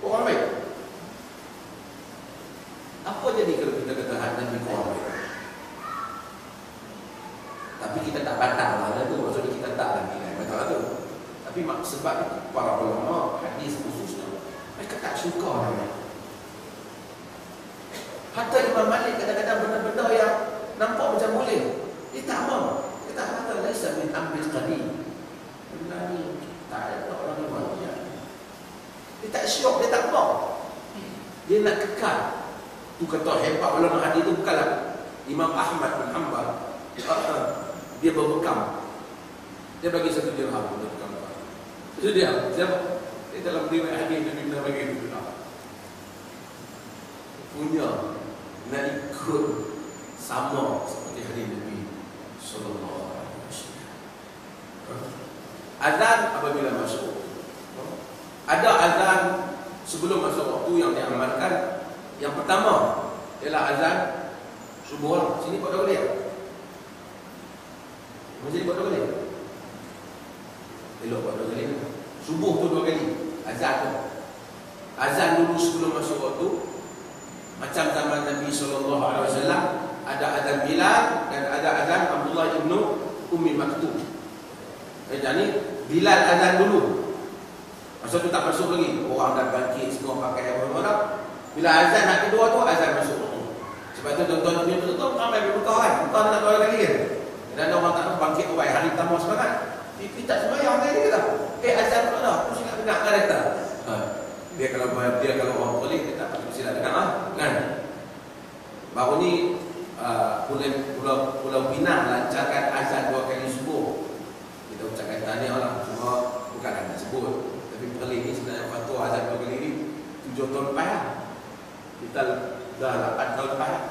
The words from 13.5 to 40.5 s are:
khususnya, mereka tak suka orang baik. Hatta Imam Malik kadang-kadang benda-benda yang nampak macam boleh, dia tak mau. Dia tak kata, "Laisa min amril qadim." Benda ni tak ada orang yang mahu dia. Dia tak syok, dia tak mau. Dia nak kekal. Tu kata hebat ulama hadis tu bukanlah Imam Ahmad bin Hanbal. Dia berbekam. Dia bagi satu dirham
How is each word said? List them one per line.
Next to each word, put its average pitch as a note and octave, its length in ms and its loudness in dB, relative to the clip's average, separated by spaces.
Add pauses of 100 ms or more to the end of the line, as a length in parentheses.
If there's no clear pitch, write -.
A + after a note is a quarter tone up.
khususnya, - 480 -6 (480)
mereka - 240 -8
tak - 160 -4
suka - 300 -2
orang - 320 0
baik. - 160 -4 (2500)
Hatta B3+ 260 4
Imam A3+ 240 6
Malik A3 320 4
kadang-kadang G#3 480 2
benda-benda A3 380 0 (100)
yang A3 200 6 (440)
nampak - 280 2 (100)
macam A3 140 4 (120)
boleh, B3 200 2 (520)
dia - 140 -6
tak - 180 0
mau. - 400 0 (220)
Dia - 100 -8
tak - 160 -2
kata, - 180 -4 (140)
"Laisa - 320 -2
min D#3 160 -2
amril D#3+ 380 -2
qadim." C#3 320 -2 (880)
Benda E3+ 240 -8 (140)
ni E3+ 260 -4 (320)
tak - 160 -6
ada - 240 -6
orang D3+ 300 -4
yang D3 100 -4
mahu - 320 -4
dia. - 100 -6 (1300)
Dia G#3+ 80 -6
tak C4+ 160 0
syok, - 340 4
dia - 80 4
tak - 240 2
mau. - 460 2 (880)
Dia G#3 140 8
nak G#3 180 4
kekal. - 360 0 (800)
Tu E3+ 80 0
kata D#3 260 0 (100)
hebat D#3 320 2
ulama E3 280 4
hadis D#3+ 240 4
tu E3+ 120 2
bukanlah - 640 0 (240)
Imam D#3+ 280 0
Ahmad D#3+ 480 0
bin - 120 -4
Hanbal. D#3+ 320 -2 (1500)
Dia D#3+ 160 6
berbekam. - 640 2 (1040)
Dia E3+ 80 2
bagi D#3+ 240 2
satu C#3+ 240 0
dirham B2 400 -2